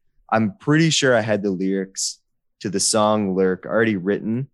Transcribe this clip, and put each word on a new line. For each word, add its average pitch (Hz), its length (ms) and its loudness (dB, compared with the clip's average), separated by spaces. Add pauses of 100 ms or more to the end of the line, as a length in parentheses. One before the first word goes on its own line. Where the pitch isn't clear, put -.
(320)
I'm 110 260 0
pretty 160 320 2
sure 139 260 2
I 113 60 2
had 107 220 -2
the 101 80 0
lyrics 95 680 -4 (420)
to 110 80 -6
the - 100 -4
song 107 560 0
Lurk 92 300 0
already 110 320 0
written. 101 560 -4